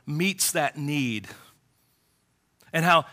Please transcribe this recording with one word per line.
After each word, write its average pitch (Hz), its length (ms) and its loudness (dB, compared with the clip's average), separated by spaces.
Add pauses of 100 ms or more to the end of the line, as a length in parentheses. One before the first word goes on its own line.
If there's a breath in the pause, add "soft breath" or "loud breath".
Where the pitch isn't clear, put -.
meets 175 460 -2
that 151 260 -2
need, 135 480 -4 (1500 soft breath)
and 165 120 0
how 170 280 6